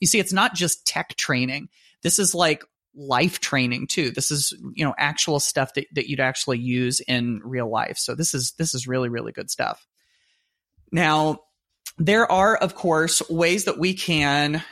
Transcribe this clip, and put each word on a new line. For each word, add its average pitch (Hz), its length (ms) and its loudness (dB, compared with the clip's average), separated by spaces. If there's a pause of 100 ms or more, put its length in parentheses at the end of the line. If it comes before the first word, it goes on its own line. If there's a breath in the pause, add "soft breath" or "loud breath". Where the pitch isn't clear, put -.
you 185 60 2
see, 220 120 4
it's 190 160 -2
not 208 200 2
just 175 320 -2
tech - 300 -4
training. 131 540 -2 (320 soft breath)
This - 160 2
is, 180 160 2
like, 165 300 2 (300)
life 139 460 0
training 127 460 -2
too. 147 240 -2
This - 200 -2
is, 147 240 -2 (200)
you 151 120 -2
know, 135 100 -2
actual 143 420 0
stuff - 360 -2
that, 135 180 -4
that 151 160 -4
you'd 139 100 -4
actually 131 400 -2
use 123 420 0
in 120 440 -2
real 123 260 -6
life. 110 280 -4
So - 160 -4
this 160 180 -2
is, 123 200 -4
this 165 220 -2
is 127 140 -6
really, 127 220 0
really 113 220 -6
good - 180 -10
stuff. - 360 -4 (1040)
Now, 156 500 2 (580)
there 202 340 4
are, 196 240 6
of - 180 0
course, 165 540 2
ways 170 360 2
that - 140 -2
we 185 140 2
can 147 800 2